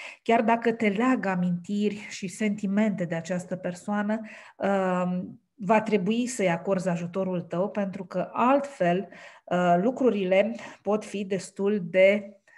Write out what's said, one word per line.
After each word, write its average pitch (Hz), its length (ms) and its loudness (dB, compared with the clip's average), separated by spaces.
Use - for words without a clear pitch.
Chiar 233 180 4
dacă 233 300 2
te 226 180 0
leagă 214 400 0
amintiri 190 800 -2
și - 180 -10
sentimente 202 800 -2
de 170 100 -4
această 180 400 -6
persoană, 208 640 -4
um, 185 840 -2
va 214 280 2
trebui 214 460 0
să-i 196 220 0
acorzi 185 400 0
ajutorul 175 520 -2
tău, 175 280 -4
pentru 190 360 -6
că 185 260 -4
altfel, 220 760 2
uh, 175 380 2
lucrurile 208 760 2
pot 214 240 -2
fi 202 200 -6
destul 196 580 -2
de 190 540 4